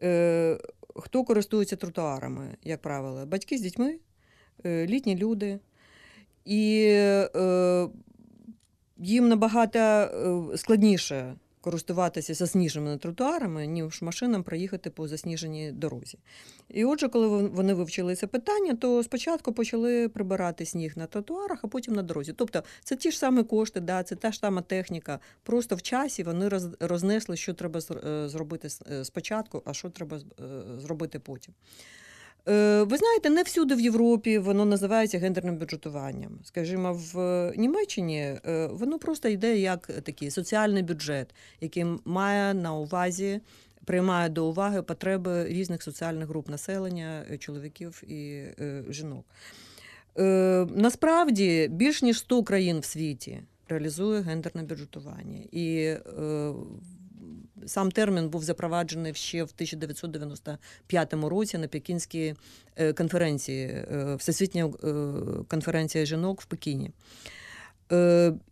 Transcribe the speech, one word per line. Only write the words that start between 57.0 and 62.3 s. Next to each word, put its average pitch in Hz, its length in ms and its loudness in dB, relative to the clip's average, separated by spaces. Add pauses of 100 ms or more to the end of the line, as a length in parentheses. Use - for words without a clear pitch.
сам 190 240 0
термін 190 380 0
був 156 160 -6
запроваджений 165 720 -4
ще - 300 -6
в 160 80 -14
тисяча 160 240 -8
дев'ятсот 151 340 -8
дев'яносто 147 480 -10 (280)
п'ятому 156 420 0
році 196 300 0
на 156 100 -4
Пекінській, 160 640 -4 (420)